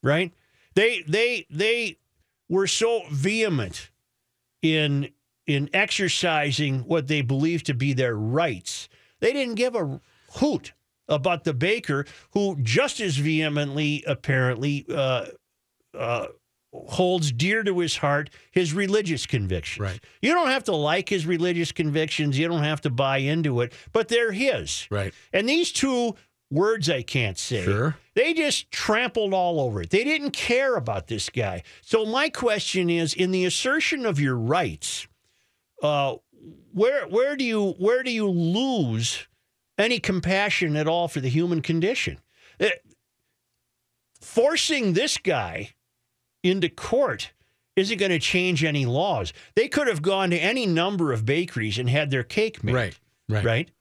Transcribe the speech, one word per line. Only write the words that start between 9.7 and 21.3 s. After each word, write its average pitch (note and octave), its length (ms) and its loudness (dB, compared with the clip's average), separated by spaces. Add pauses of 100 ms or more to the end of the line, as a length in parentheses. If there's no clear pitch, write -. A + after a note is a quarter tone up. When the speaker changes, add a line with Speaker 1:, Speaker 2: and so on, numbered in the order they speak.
Speaker 1:
a D3+ 260 -2 (340)
hoot - 380 0 (360)
about D3+ 360 0
the D#3+ 100 0
baker D3+ 520 0 (240)
who G3 320 0
just D#3 380 0
as F3+ 160 -2
vehemently, D3 920 0
apparently, C3+ 840 0
uh, C3 380 0 (720)
uh, A#2 280 -2 (460)
holds F3+ 600 0
dear G3 320 0
to F#3 160 0
his E3 160 -2
heart D3 340 0 (220)
his F3 200 2
religious G3 540 0
convictions. F#2 560 -4
Speaker 2:
Right. G2 180 -6 (220)
Speaker 1:
You B3+ 120 2
don't E4 160 2
have C4 140 0
to F#3+ 120 0
like D#3 320 0
his F3 180 0
religious E3+ 460 0